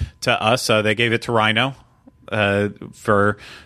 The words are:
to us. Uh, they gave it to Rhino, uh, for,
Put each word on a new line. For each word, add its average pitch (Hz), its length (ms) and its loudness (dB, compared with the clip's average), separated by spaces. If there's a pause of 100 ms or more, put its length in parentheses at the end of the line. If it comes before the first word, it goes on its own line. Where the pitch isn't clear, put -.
(220)
to 123 200 0
us. 113 260 0
Uh, 107 140 2
they 107 120 2
gave 113 180 0
it 117 100 -2
to 120 100 -6
Rhino, 113 420 2 (560)
uh, 101 400 0 (220)
for, 101 460 0 (280)